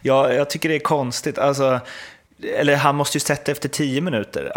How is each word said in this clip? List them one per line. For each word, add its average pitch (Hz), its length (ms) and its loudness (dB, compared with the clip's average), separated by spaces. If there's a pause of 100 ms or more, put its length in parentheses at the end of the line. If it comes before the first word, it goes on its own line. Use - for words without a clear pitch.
jag, 135 340 4
jag 143 140 0
tycker 160 200 -2
det 156 60 2
är 147 40 0
konstigt. 139 580 -2
Alltså, 135 420 2 (800)
eller 143 180 4
han 139 200 4
måste 143 220 -2
ju - 20 0
sett - 300 -2
efter 143 200 -4
tio 139 320 -2
minuter 110 560 -4